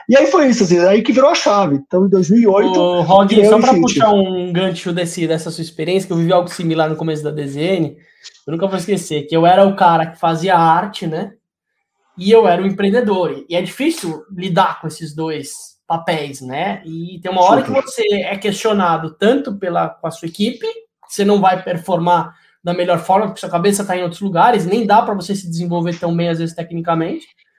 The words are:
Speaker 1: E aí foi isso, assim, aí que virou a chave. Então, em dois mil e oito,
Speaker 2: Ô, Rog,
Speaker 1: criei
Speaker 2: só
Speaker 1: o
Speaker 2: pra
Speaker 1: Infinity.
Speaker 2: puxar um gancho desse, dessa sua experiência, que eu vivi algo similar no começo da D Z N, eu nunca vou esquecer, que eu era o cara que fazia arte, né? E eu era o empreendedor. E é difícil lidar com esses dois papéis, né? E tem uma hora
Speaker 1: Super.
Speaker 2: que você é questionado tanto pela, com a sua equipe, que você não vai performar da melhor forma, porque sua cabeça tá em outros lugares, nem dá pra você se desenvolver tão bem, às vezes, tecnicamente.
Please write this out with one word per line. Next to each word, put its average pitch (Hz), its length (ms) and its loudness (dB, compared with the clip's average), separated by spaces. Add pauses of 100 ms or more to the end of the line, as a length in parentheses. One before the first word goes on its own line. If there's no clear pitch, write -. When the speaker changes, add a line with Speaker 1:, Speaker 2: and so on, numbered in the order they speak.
Speaker 1:
E 233 80 6
aí 311 100 6
foi 311 220 4
isso, 220 160 2
assim, 175 160 2
aí 196 220 4
que 269 100 -2
virou 269 180 4
a 339 40 2
chave. 196 420 2
Então, 180 280 -2
em 196 40 2
dois 180 220 2
mil 233 100 6
e 226 80 4
oito, 190 320 2
Speaker 2:
Ô, 175 220 0
Rog, 196 260 4
Speaker 1:
criei 208 200 6
Speaker 2:
só 220 100 6
Speaker 1:
o - 20 4
Speaker 2:
pra 240 80 2
Speaker 1:
Infinity. 180 260 4
Speaker 2:
puxar 214 180 4
um 185 400 0
gancho 180 400 -2
desse, 170 360 -4
dessa 160 240 -4
sua 165 100 -10
experiência, 175 460 -4
que 185 40 -4
eu 170 40 0
vivi 170 160 2
algo 175 160 2
similar 160 420 -2
no 156 60 -4
começo 156 260 -6
da 147 80 -6
D 147 160 -8
Z 139 140 -8
N, 165 360 -2 (480)
eu 143 60 -12
nunca 170 160 -4
vou 190 100 -4
esquecer, 170 460 -4
que 165 140 -4
eu 165 100 4
era 190 180 6
o 190 120 2
cara 170 300 4
que - 120 -14
fazia 170 380 0
arte, 170 500 0
né? 170 280 -8 (840)
E 185 100 -4
eu 220 200 6
era 175 120 2
o 196 60 0
empreendedor. 196 840 0
E 170 60 -8
é 180 80 0
difícil 185 640 -6 (120)
lidar 175 440 0
com 160 80 -8
esses 151 260 -12
dois 156 640 -8 (100)
papéis, 151 540 -4
né? 160 440 -6
E 170 380 -12
tem 185 80 -6
uma 185 120 0
hora 190 220 4
Speaker 1:
Super. - 160 -2
Speaker 2:
que - 80 -4
você - 140 -4 (120)
é 196 220 -4
questionado 190 840 -2
tanto 240 400 0
pela, 170 300 -2
com 165 200 -10
a - 20 -8
sua 170 160 -14
equipe, 208 400 -4
que - 460 -14
você 202 120 0
não 202 160 4
vai 185 220 2
performar 175 720 -2 (280)
da 175 100 -4
melhor 180 260 0
forma, 196 280 0
porque - 140 -10
sua 170 100 -10
cabeça 196 340 0
tá 185 120 -4
em 180 60 -4
outros 175 200 -8
lugares, 196 420 2
nem 208 220 0
dá 202 160 4
pra 214 120 -2
você 196 200 -6
se 190 140 -8
desenvolver 170 500 -4
tão 170 180 -2
bem, 170 140 0
às 165 80 -2
vezes, 165 160 -4
tecnicamente. 165 720 -6 (320)